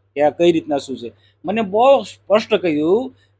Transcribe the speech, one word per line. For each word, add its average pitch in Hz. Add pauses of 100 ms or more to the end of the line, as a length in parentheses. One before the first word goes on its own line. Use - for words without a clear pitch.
(160)
કે 143
આ 147
કઈ 170
રીતના 156
શું 135
છે?" 113 (340)
મને 208
બહુ 220
સ્પષ્ટ 214
કહ્યું 175 (300)